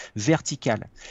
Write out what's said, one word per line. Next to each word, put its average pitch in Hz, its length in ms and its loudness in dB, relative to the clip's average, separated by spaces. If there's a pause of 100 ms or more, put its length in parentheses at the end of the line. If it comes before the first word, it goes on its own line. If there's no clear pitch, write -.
(160)
verticale. 131 720 2 (220)